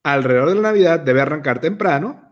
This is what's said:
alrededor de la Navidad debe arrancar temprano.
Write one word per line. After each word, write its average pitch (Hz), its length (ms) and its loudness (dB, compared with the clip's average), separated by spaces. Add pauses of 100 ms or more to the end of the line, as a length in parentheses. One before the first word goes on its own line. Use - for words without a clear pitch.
alrededor 135 480 0
de 185 60 0
la 214 60 0
Navidad 190 380 2
debe 135 220 2
arrancar 139 380 -4
temprano. 170 720 -4